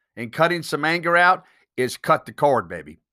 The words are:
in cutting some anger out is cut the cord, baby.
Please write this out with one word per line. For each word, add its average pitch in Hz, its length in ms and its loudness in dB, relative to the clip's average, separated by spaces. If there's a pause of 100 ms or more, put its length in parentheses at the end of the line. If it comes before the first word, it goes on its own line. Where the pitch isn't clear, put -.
(160)
in 117 140 -10
cutting 170 320 0
some 147 220 -6
anger 170 320 0
out 180 280 4 (320)
is 127 200 -2
cut - 280 0
the 117 80 -16
cord, 120 360 0
baby. 78 320 -14 (120)